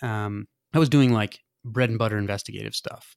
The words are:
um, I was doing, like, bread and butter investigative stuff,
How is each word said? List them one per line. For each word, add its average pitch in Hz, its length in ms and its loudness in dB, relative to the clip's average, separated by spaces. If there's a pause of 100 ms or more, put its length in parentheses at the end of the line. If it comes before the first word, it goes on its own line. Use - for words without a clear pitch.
um, 104 460 -6 (260)
I 160 60 4
was 156 100 4
doing, 131 240 6
like, 107 300 0 (200)
bread 120 260 0
and 113 100 -2
butter 110 180 0
investigative 101 580 -6
stuff, - 420 -12